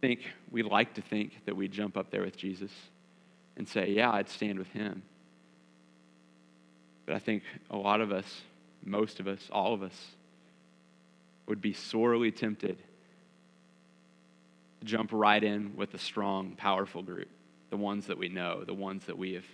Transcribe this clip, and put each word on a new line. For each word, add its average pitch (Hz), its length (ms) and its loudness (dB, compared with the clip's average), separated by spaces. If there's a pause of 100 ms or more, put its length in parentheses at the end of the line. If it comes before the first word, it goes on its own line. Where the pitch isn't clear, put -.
Think, 123 220 2 (280)
we 117 120 -2
like 104 320 4
to 107 80 -8
think - 420 -4
that 101 100 -2
we 95 140 -2
jump 98 280 -4
up 95 140 -2
there 98 120 0
with 95 140 -4
Jesus 95 360 -6 (840)
and 95 120 -6
say, 98 240 2
"Yeah, 113 180 6
I'd 104 180 2
stand 101 300 -2
with 92 100 -6
him." 98 340 -6 (2000)
But - 80 0
I - 60 0
think 107 240 0 (260)
a 107 60 -4
lot 101 240 6
of 107 100 2
us, 95 320 -2 (400)
most 104 380 0
of 98 80 -4
us, 98 240 -6
all 104 220 4
of 98 80 -4
us, - 340 -12 (1300)
would 107 140 -2
be 98 120 0
sorely 117 600 4
tempted 107 460 -2 (2000)
to 113 60 -10
jump 110 260 0
right 107 300 8
in 104 340 0
with 101 160 -4
the 101 60 -12
strong, 98 580 -2
powerful 98 480 0
group, 90 240 -8 (420)
the 110 60 -4
ones 101 320 -2
that 92 100 -2
we 92 100 -2
know, 90 360 -4
the 92 100 -6
ones 95 300 -6
that 92 120 -8
we 95 180 -4
have 85 200 -10